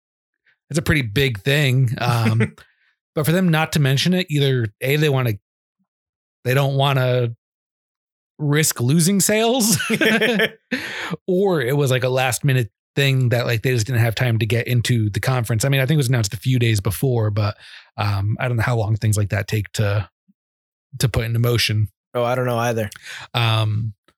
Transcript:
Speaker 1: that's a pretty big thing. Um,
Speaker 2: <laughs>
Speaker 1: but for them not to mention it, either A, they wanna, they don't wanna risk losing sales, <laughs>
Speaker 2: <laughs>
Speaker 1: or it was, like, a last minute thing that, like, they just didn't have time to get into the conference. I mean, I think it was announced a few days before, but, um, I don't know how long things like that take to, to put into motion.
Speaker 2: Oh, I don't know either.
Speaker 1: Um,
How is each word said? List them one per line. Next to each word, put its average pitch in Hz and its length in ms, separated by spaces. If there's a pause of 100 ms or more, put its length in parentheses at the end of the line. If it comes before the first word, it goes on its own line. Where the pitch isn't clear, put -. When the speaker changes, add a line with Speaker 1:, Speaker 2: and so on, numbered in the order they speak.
(680)
Speaker 1:
that's 143 100
a - 20
pretty 156 200
big 120 400
thing. 135 480 (100)
Um, 113 560 (280)
Speaker 2:
<laughs> - 320
Speaker 1:
but 156 100
for 156 60
them 185 180
not 156 240
to 165 60
mention 139 340
it, 180 160
either 135 380 (140)
A, 135 160
they 151 120
wanna, 131 240 (1120)
they 123 100
don't 139 220
wanna 127 600 (1000)
risk 147 440
losing 165 400
sales, 226 560 (120)
<laughs> 220 800 (100)
Speaker 2:
<laughs> - 480
Speaker 1:
or 180 340
it 123 160
was, 143 140
like, 127 120
a 127 60
last 127 340
minute 127 280 (240)
thing 131 340
that, 120 160
like, 120 160
they 131 100
just 117 160
didn't 120 140
have 117 140
time 117 240
to 117 60
get 113 220
into 117 420
the 101 100
conference. 117 460
I 139 40
mean, 139 120
I 131 40
think 151 100
it - 20
was 131 120
announced 117 240
a 113 40
few 127 220
days 113 200
before, 113 520
but, 104 260 (400)
um, 104 420
I 131 80
don't 123 100
know 107 60
how 123 140
long 107 180
things 104 220
like 101 120
that 101 200
take 107 240
to, 104 360 (880)
to 127 100
put 117 160
into 113 140
motion. 110 500 (240)
Speaker 2:
Oh, 123 100
I 120 120
don't 127 100
know 120 120
either. 113 320 (440)
Speaker 1:
Um, 110 600 (240)